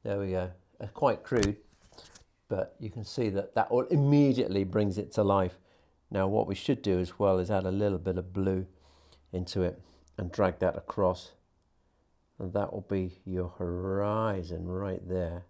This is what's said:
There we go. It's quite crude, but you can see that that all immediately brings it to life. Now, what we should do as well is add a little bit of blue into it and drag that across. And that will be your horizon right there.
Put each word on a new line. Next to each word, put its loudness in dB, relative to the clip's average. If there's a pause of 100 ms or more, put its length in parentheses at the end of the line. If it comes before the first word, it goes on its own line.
There -4
we -4
go. -2 (280)
It's -10
quite 0
crude, 2 (880)
but -4
you -10
can -10
see -2
that -4
that 2
all 4
immediately 6
brings 2
it -6
to 2
life. 2 (500)
Now, 0
what 2
we -2
should -2
do 2
as -6
well 4
is -2
add 0
a 0
little 0
bit -2
of -8
blue 0 (680)
into -4
it -2 (380)
and -6
drag 0
that 2
across. -2 (1040)
And -8
that -2
will -6
be -4
your -4
horizon -2
right -6
there. -4